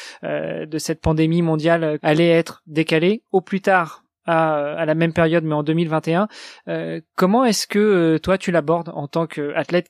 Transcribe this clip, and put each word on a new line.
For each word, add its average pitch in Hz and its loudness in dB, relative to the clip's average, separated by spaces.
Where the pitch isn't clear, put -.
euh, 160 -6
de 156 -6
cette 156 -6
pandémie 160 2
mondiale, 160 2
euh, 151 -2
allaient 165 4
être - 0
décalés 160 0
au 190 2
plus 190 -4
tard 180 0
à, 156 0
à 165 -4
la 156 2
même 165 0
période, 165 2
mais 156 -2
en 151 0
deux 156 0
mille 165 0
vingt 156 -4
et 160 0
un. 202 2
Euh, 165 -8
comment 214 2
est-ce 220 0
que, 208 -2
euh, 170 4
toi, 185 0
tu 185 -6
l'abordes 165 0
en 143 -8
tant 165 -2
qu'athlète 156 -4